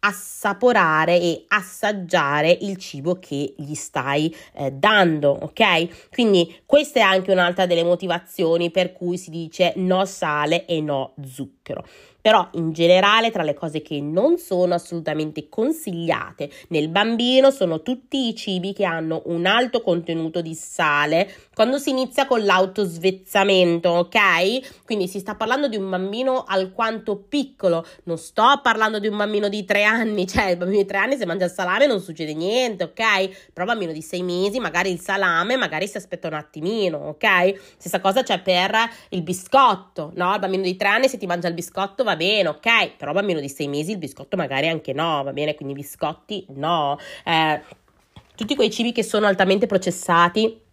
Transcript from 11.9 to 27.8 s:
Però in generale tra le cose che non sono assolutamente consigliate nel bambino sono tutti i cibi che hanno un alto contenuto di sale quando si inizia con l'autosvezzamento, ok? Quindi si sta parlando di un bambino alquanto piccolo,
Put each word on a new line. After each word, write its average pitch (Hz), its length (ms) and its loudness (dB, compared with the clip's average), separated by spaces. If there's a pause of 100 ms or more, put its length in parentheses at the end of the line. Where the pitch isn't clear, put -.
Però 214 280 6
in 165 180 -2
generale 185 580 4
tra 190 140 -2
le 147 100 0
cose 156 280 -8
che 151 180 -6
non 185 360 2
sono 180 380 0
assolutamente 156 760 -6
consigliate 180 1000 -4 (180)
nel 156 200 0
bambino 233 640 4
sono 170 300 -2
tutti 254 440 -4
i 226 80 -2
cibi 190 380 -6
che 196 120 0
hanno 165 420 -4
un 170 200 -2
alto 233 340 2
contenuto 165 600 -2
di 160 140 -6
sale 151 800 0 (220)
quando 247 240 2
si 285 120 -2
inizia 262 360 0
con 233 180 0
l'autosvezzamento, 185 1500 2
ok? 185 960 0
Quindi 202 220 -2
si 190 140 -8
sta 202 160 -10
parlando 262 320 0
di 220 80 -4
un 190 120 -4
bambino 214 580 -2
alquanto 202 680 -4
piccolo, 190 680 -2 (180)